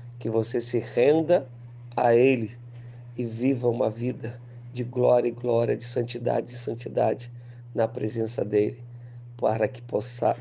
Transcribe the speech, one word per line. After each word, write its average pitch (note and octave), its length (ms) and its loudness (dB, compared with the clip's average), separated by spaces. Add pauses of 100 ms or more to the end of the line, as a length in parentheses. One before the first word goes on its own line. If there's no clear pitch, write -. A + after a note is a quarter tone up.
(180)
Que A#2 120 -6
você A2+ 300 0
se A#2+ 200 -2
renda D3+ 680 4 (480)
a B2 180 6
Ele A#2+ 380 6 (640)
e B2 80 -2
viva A#2+ 460 0
uma A2+ 200 2
vida A#2 520 -6 (320)
de B2 100 -2
glória B2 460 4
e - 20 -2
glória, A#2 460 2
de A#2 80 -8
santidade A#2+ 680 -2
e - 60 -12
santidade A#2 760 -2 (420)
na A2+ 140 2
presença A2+ 560 -2
dEle, G#2 400 0 (540)
para A2 320 2
que - 120 -16
possa, - 600 0